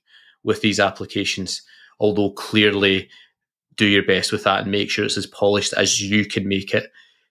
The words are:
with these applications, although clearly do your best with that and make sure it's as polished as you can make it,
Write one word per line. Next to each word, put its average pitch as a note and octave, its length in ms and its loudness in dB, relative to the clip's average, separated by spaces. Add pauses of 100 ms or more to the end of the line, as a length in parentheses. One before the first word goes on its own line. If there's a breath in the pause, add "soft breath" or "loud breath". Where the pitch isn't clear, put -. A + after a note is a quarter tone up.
(420 soft breath)
with G#2+ 200 -2
these G2 180 0
applications, G2 840 -2 (380 soft breath)
although G#2 320 2
clearly G2+ 760 2 (680 soft breath)
do A2 100 2
your G2+ 160 4
best F#2 300 0
with G#2+ 140 -4
that G2+ 180 2
and G2 80 -4
make G#2 180 -2
sure G#2 160 -2
it's G#2 100 -4
as G2 120 -6
polished G2+ 460 0
as G2+ 280 0
you G2+ 240 0
can G2 220 -4
make G2 260 -4
it, - 180 -2 (400 soft breath)